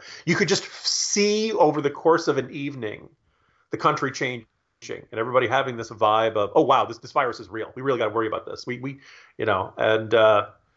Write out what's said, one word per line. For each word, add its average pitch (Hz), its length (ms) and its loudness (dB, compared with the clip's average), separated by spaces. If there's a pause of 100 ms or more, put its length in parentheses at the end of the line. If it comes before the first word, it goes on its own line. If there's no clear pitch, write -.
(240)
you 165 120 0
could 175 120 0
just 208 140 0
f-, - 240 -12
see 208 680 0
over 151 300 2
the 143 80 0
course 165 380 2
of 135 100 0
an 123 120 -6
evening 139 600 -10 (600)
the - 60 -6
country 160 360 0
changing 123 340 -6 (420)
and - 300 -10
everybody 123 280 2
having 127 300 0
this 113 140 -10
vibe 110 460 2
of, 104 180 0
"Oh, 156 80 6
wow, 120 240 4
this, 113 120 -12
this - 140 -20
virus 127 280 -2
is 92 100 -16
real. 107 240 -10
We 127 80 -12
really 131 160 0
gotta 107 160 -2
worry 113 140 0
about - 180 -8
this." - 200 -14
We, 123 120 -8
we, 135 220 -12 (360)
you - 80 -4
know, 101 320 -2
and, 110 380 2
uh, 110 320 6 (300)